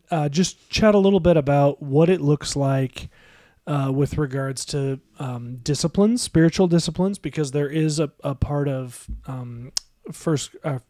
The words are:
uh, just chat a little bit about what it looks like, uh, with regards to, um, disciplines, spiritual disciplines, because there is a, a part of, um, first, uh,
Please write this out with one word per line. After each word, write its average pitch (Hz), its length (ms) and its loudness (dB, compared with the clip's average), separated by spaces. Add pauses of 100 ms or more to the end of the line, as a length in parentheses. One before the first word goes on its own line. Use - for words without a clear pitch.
(100)
uh, 151 180 0
just 160 400 -2
chat 214 260 4
a 202 40 6
little 196 220 4
bit 170 160 4
about 143 460 2
what 151 280 4
it 185 100 2
looks 143 360 0
like, 135 520 -2 (580)
uh, 139 280 -2
with 139 240 -2
regards 135 480 -6
to, 135 340 -4 (180)
um, 123 440 -10
disciplines, 196 580 0
spiritual 165 460 4
disciplines, 175 520 0
because 143 340 -6
there 143 160 -2
is 156 320 -2
a, 147 100 -2 (140)
a 139 100 -4
part 143 340 -2
of, 131 380 -8 (200)
um, 123 460 -12 (380)
first, - 540 -4
uh, 135 260 -4